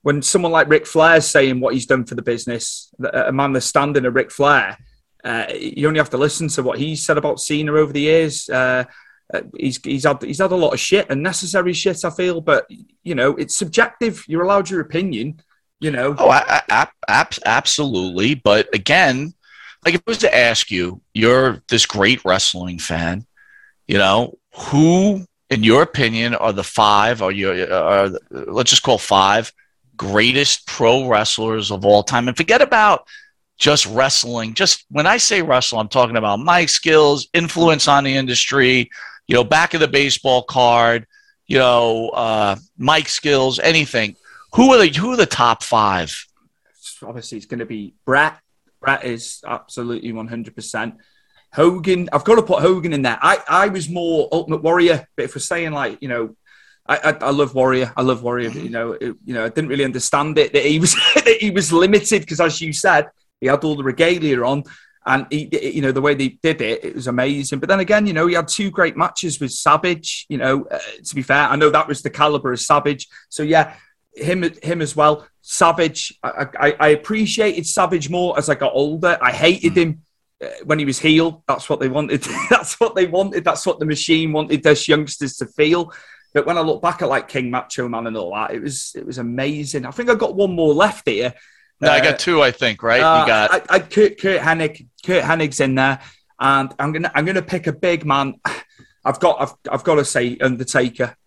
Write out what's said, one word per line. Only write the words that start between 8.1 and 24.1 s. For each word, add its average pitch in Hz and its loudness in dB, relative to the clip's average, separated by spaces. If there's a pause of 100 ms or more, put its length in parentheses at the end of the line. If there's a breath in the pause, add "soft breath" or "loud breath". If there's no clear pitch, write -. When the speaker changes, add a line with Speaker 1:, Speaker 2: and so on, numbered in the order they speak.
Speaker 1:
Uh, 127 0 (460 soft breath)
uh, - -6 (140)
he's, 131 -6
he's 135 -4
had, 143 0
he's 147 -8
had 190 0
a 180 0
lot 170 2
of 117 -4
shit, - 0
unnecessary 180 -2
shit, 170 -4
I 175 -4
feel, 170 -4
but, 156 2 (380)
you 170 -8
know, 135 0
it's - -8
subjective. 226 -2
You're 160 -4
allowed 196 0
your 180 -2
opinion, 156 -6 (380)
you 156 -4
know. 139 -2
Speaker 2:
Oh, - 4
I, 131 6
I, - 2
ab-, 120 2 (180)
ab-, 127 0
absolutely. 113 0
But 107 2
again, 143 0 (520 loud breath)
like, 165 2
if 170 -2
I - -6
was 226 -4
to - 2
ask 117 2
you, 90 -4 (120)
you're 120 2
this 117 2
great 107 0
wrestling 90 -2
fan, 85 -6 (600 soft breath)
you 101 2
know, 101 2 (160)